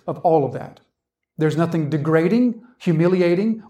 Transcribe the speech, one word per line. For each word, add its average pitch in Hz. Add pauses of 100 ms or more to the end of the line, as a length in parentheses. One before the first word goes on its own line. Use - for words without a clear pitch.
of 151
all 160
of 131
that. - (580)
There's 151
nothing 160
degrading, 165 (160)
humiliating, 180